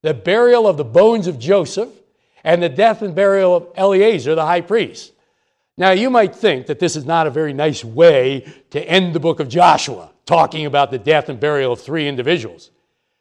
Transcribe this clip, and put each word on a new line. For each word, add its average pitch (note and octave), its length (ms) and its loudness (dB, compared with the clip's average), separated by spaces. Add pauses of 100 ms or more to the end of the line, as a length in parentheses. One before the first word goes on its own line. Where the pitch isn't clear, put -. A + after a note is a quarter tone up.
the D#3 120 -2
burial A3 540 2
of E3 100 0
the D3 60 -4
bones F#3 440 2
of C#3+ 120 -8
Joseph, F#3 500 -2 (540)
and F3 180 0
the E3+ 60 0
death G#3 340 0
and F#3 140 -8
burial F#3+ 400 2
of E3+ 200 -2
Eleazar, F#3+ 600 2
the D#3+ 100 -2
high E3+ 160 0
priest. F#3+ 520 -6 (640)
Now, F#3+ 140 2
you G#3+ 180 0
might A3+ 260 2
think C#3+ 320 -2
that D3+ 120 -6
this E3 180 -2
is C3+ 80 -10
not D#3+ 220 0
a C#3 40 -6
very D3+ 220 -4
nice C#3+ 320 -4
way C3+ 680 2 (200)
to D3 120 -6
end F3 300 0
the D#3+ 80 -4
book D#3+ 180 -2
of C#3+ 80 -6
Joshua, C#3 640 0 (140)
talking D#3 400 0
about C#3+ 260 0
the C3 80 -6
death D3 300 0
and B2 100 -10
burial C#3 320 -2
of A#2 80 -6
three D3 300 -6
individuals. B2 600 -6 (500)